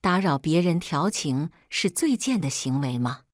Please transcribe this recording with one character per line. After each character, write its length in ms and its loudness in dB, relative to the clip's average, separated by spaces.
打 180 2
扰 180 2
别 220 2
人 180 2
调 320 0
情 400 -2
是 200 -2
最 280 0
贱 220 0
的 100 -2
行 320 -2
为 180 -2
吗？ 220 -2